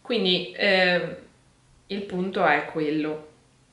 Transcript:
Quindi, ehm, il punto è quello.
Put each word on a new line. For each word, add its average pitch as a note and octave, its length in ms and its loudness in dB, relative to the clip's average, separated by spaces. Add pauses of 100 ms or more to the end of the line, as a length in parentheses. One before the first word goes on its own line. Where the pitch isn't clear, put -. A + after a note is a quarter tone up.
Quindi, F#3+ 560 0
ehm, F3+ 600 2 (720)
il G3+ 140 -6
punto F#3 440 -2
è D3 200 4
quello. D#3 640 -4 (440)